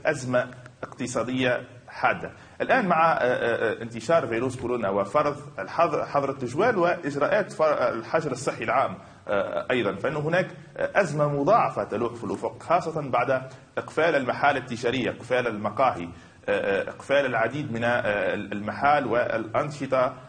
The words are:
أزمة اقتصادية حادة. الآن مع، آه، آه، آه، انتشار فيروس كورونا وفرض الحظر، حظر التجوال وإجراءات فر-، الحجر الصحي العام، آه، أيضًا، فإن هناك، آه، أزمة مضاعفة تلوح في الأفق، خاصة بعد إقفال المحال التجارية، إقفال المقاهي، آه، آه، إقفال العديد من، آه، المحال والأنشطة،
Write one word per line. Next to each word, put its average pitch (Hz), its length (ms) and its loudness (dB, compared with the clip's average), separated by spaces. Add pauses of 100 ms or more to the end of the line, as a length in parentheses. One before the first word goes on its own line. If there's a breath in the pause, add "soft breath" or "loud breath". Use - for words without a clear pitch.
أزمة 127 460 0 (320)
اقتصادية 123 840 -2 (200)
حادة. 98 440 0 (300 loud breath)
الآن 208 260 2
مع، 165 260 6
آه، - 40 0
آه، 117 640 0
آه، - 20 -6
انتشار 120 460 2
فيروس 123 340 -2
كورونا 120 280 -2
وفرض 143 680 0
الحظر، 147 460 0
حظر 139 240 0
التجوال 135 480 0
وإجراءات 175 760 0
فر-، 147 380 2
الحجر 131 420 -2
الصحي 123 320 -4
العام، 113 340 0 (300 loud breath)
آه، - 440 -2
أيضًا، 104 240 2
فإن 123 200 -2
هناك، 165 320 0 (300 loud breath)
آه، - 240 2
أزمة 147 260 2
مضاعفة 143 560 2
تلوح 107 300 -2
في 117 100 -12
الأفق، 101 400 -6
خاصة 160 460 0
بعد 127 400 0 (280 loud breath)
إقفال 156 380 0
المحال 135 420 2
التجارية، 123 520 -2
إقفال 123 380 -2
المقاهي، 107 560 0
آه، 87 60 -8 (400 loud breath)
آه، 98 400 2
إقفال 139 360 0
العديد 123 460 -2
من، 117 120 -2
آه، 101 500 2
المحال 104 760 0
والأنشطة، 120 1120 0 (120)